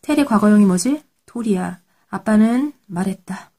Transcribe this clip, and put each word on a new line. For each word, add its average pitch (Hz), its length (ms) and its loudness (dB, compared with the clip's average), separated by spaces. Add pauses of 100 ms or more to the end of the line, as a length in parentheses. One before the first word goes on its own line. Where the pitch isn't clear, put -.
tell의 294 240 -2
과거형이 208 380 4
뭐지? 196 400 0 (220)
told이야. 185 520 -6 (300)
아빠는 226 640 0 (140)
말했다. 190 720 -10